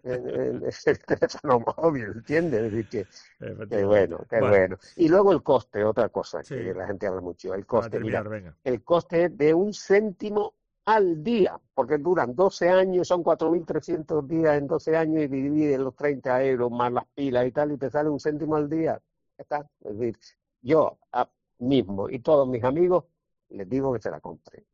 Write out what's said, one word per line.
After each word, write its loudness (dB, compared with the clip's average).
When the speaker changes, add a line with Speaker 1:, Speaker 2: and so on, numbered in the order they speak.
Speaker 1:
en, -8
en -6
<laughs> -6
el 2
teléfono 0
móvil, 0
¿entiendes? -2
Es -2
decir, -4
que, -6
que -20
Speaker 2:
Efectivamente. -4
Speaker 1:
bueno, 4
que 0
Speaker 2:
Bueno. 2
Speaker 1:
bueno. 2
Y 4
luego 6
el 2
coste, 0
otra 2
cosa -6
Speaker 2:
Sí. -12
Speaker 1:
que -6
la -8
gente -6
habla -4
mucho, -10
el -8
Speaker 2:
Para 2
Speaker 1:
coste, -6
mira, -2
Speaker 2:
terminar, -10
venga. -12
Speaker 1:
el -4
coste 0
es -4
de 4
un 0
céntimo 0
al 2
día, 0
porque 0
duran 0
doce 2
años, 4
son 2
cuatro 2
mil 0
trescientos -4
días 2
en -2
doce 0
años 0
y -2
dividen 0
los -6
treinta 0
euros 0
más 0
las -2
pilas 0
y -2
tal, -2
y -4
te -6
sale 0
un -2
céntimo -4
al -2
día. -4
Ya -18
está. -8
Es -10
decir, -6
yo 0
a-, -2
mismo -2
y -8
todos 4
mis -4
amigos 2
les -12
digo -2
que -4
se -6
la -12
compren. -18